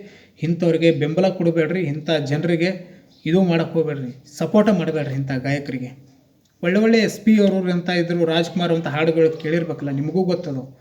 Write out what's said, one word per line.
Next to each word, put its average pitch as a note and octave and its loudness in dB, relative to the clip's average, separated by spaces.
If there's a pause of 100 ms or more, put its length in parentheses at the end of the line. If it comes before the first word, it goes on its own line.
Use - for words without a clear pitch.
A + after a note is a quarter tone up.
(400)
ಇಂಥವ್ರಿಗೆ E3 2
ಬೆಂಬಲ D#3 2
ಕೊಡಬೇಡ್ರಿ, E3+ 0
ಇಂಥ D3+ -4 (180)
ಜನರಿಗೆ E3+ 0 (560)
ಇದು F3 2
ಮಾಡಕ್ಕೆ E3 0
ಹೋಗ್ಬೇಡ್ರಿ, C#3 -2 (240)
ಸಪೋರ್ಟ್ G#3 2
ಮಾಡಬೇಡ್ರಿ D#3 -2
ಇಂಥ C#3 -4
ಗಾಯಕರಿಗೆ. C3+ -6 (720)
ಒಳ್ಳೆ F3+ 2
ಒಳ್ಳೆ A3+ 4
ಎಸ್ G3 0
ಪಿ A3 4
ಅವರು G3 4 (140)
ಅಂತ F3 -2
ಇದ್ರು, F3 0
ರಾಜ್ಕುಮಾರ್ E3 0
ಅಂತ E3 -2
ಹಾಡುಗಳು D#3+ 2
ಕೇಳಿರ್ಬೇಕಲ್ಲ, D#3 -4
ನಿಮಗೂ D#3 -2
ಗೊತ್ತದು D3+ -4 (180)